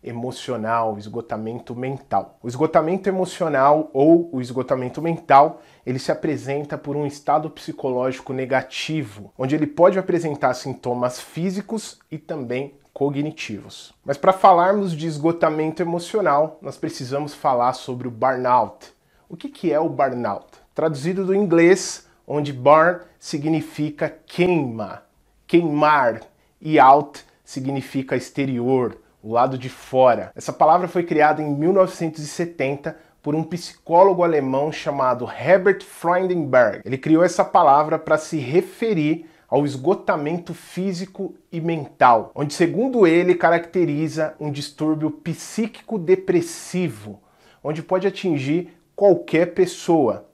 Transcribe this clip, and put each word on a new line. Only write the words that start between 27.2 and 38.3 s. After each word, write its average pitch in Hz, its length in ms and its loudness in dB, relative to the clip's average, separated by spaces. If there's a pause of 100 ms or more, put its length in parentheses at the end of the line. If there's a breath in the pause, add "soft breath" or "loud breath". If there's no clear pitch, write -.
significa 135 720 -6
exterior, 127 840 -2 (240 soft breath)
o 107 120 -10
lado 131 220 2
de 127 140 -10
fora. 120 640 2
Essa - 200 -12
palavra 175 340 4
foi 175 160 -2
criada 151 360 2
em 151 140 -4
mil 151 180 0
novecentos 175 520 0
e 151 40 -12
setenta 147 680 -6 (240 soft breath)
por 147 140 -4
um 160 80 -2
psicólogo 175 800 2
alemão 143 480 0
chamado 131 580 -4
Herbert 190 540 2
Freudenberg. 165 1000 0
Ele 127 140 -6
criou 160 260 4
essa 180 220 2
palavra 156 540 4
para 156 180 0
se 156 200 -6